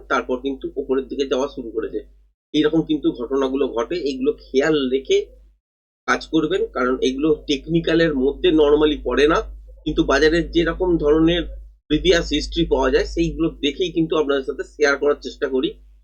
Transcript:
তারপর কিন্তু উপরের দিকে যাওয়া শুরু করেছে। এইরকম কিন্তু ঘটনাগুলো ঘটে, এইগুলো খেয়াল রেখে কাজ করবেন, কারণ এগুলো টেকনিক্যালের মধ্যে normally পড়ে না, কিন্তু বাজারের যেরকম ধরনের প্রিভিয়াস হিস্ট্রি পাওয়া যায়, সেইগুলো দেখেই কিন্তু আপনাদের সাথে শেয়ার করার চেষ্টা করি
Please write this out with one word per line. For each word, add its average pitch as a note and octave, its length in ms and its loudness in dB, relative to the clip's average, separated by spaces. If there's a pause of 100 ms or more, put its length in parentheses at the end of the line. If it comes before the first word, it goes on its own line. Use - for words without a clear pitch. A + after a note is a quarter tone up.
তারপর C3 300 0
কিন্তু C3+ 260 -6 (100)
উপরের C3 320 -2
দিকে C3 180 -4
যাওয়া C3 220 -2
শুরু A#2 240 -10
করেছে। G#2+ 280 -6 (540)
এইরকম D3+ 280 2
কিন্তু D3+ 300 -2
ঘটনাগুলো C3 560 -2
ঘটে, A#2 280 -4
এইগুলো C#3+ 440 -2
খেয়াল D3+ 360 0 (140)
রেখে C3+ 280 0 (920)
কাজ B2+ 180 0
করবেন, D#3 360 0 (120)
কারণ B2+ 280 0
এগুলো C3+ 280 0 (160)
টেকনিক্যালের E3 720 0
মধ্যে C#3 360 0
normally D3+ 520 4
পড়ে C3 240 2
না, E3 100 4 (440)
কিন্তু D3+ 220 -2
বাজারের D#3 480 2
যেরকম E3 460 0
ধরনের D#3+ 460 4 (420)
প্রিভিয়াস D#3+ 440 2
হিস্ট্রি D3+ 360 -2
পাওয়া C3 260 2
যায়, E3 140 2
সেইগুলো D#3+ 420 -2 (140)
দেখেই D3+ 300 -2
কিন্তু E3 260 0
আপনাদের C#3 280 0
সাথে C#3+ 180 -8
শেয়ার C#3+ 340 0
করার D3 240 0
চেষ্টা C#3 260 -6
করি C3 220 0 (340)